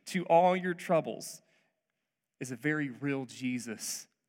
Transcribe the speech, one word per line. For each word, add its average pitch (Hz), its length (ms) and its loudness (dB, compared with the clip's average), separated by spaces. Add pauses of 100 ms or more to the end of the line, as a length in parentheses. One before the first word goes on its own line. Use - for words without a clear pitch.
to 180 180 -2
all 180 300 6
your 180 180 -2
troubles 160 680 -2 (1000)
is 131 120 -8
a 123 40 -8
very 147 340 0
real 135 360 -2
Jesus. 117 840 -6 (220)